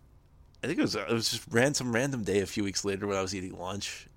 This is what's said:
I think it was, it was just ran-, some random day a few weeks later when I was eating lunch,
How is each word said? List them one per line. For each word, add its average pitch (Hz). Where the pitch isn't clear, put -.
I -
think 170
it 302
was, 107
it 104
was 113
just 113
ran-, 127
some 127
random 127
day 101
a 95
few 104
weeks 98
later 98
when 98
I 95
was 95
eating 95
lunch, 92